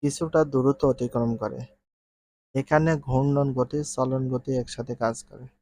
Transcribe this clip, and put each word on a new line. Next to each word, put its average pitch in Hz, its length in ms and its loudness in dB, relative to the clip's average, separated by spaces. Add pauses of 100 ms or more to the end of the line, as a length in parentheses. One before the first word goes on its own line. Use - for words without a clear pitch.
কিছুটা 160 420 0
দূরত্ব 139 440 2
অতিক্রম 120 480 0
করে। 110 240 -4 (920)
এখানে 156 420 2
ঘূর্ণন 139 560 2
গতি, 127 320 -2
চলন 131 440 -2
গতি 127 240 -4
একসাথে 123 420 -4
কাজ 117 300 -2
করে। - 220 -20 (160)